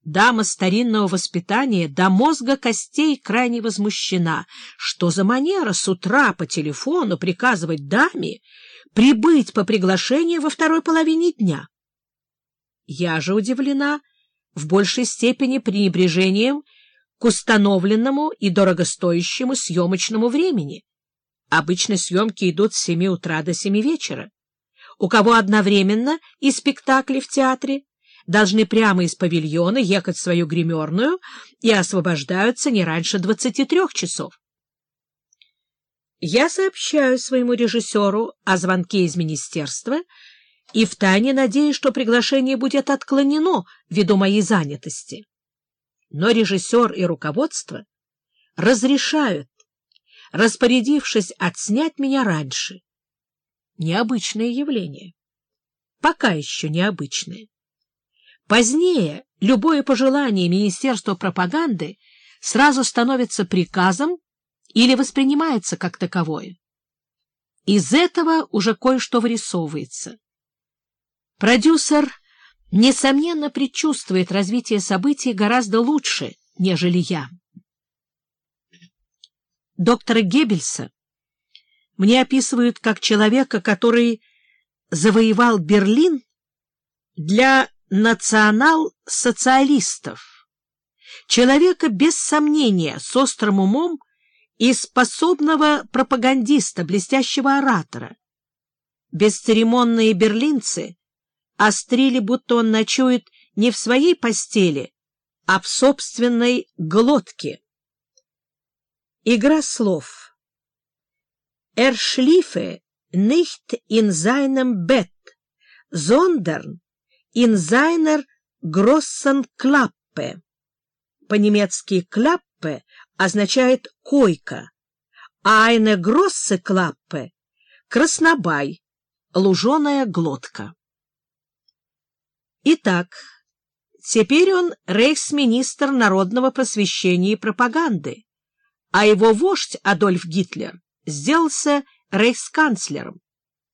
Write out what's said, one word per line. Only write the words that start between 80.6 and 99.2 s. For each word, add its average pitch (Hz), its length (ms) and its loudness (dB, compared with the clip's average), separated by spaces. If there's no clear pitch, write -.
мне 226 240 4
описывают 247 600 0
как 214 180 -2
человека, 214 600 0
который 233 640 0
завоевал 220 680 2
Берлин 208 640 2
для 226 560 2
национал-социалистов, 240 2500 0
человека, 294 600 4
без 254 260 2
сомнения, 294 840 0
с - 160 -6
острым 226 420 0
умом 277 400 0
и 247 140 4
способного 294 1160 0
пропагандиста, 254 920 0
блестящего 269 760 0
оратора. 190 580 -4
Бесцеремонные 226 1000 2